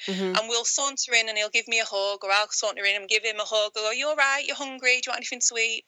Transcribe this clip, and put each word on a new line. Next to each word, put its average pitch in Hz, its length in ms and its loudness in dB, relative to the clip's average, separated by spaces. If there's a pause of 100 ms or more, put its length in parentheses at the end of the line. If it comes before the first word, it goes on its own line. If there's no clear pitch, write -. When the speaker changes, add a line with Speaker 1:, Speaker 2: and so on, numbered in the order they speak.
Speaker 1:
Mm-hmm. 185 300 0
Speaker 2:
and 220 120 0
we'll 233 180 0
saunter 277 480 0
in 226 160 4
and 214 80 -2
he'll 214 100 0
give 220 180 0
me 226 140 2
a 220 60 2
hug, 202 380 -2
or 196 60 -2
I'll 208 200 2
saunter 202 340 -2
in 202 120 2
and 196 120 -8
give 214 140 2
him 214 180 -2
a 214 40 0
hug, 208 320 0
or, 214 100 -4
"Are 226 80 0
you 269 140 -2
all 302 80 0
right? 277 300 2
You're 277 100 -4
hungry? 262 440 2
Do 247 80 -6
you - 40 -4
want 240 80 -4
anything 247 200 -6
to - 180 0
eat?" 226 300 0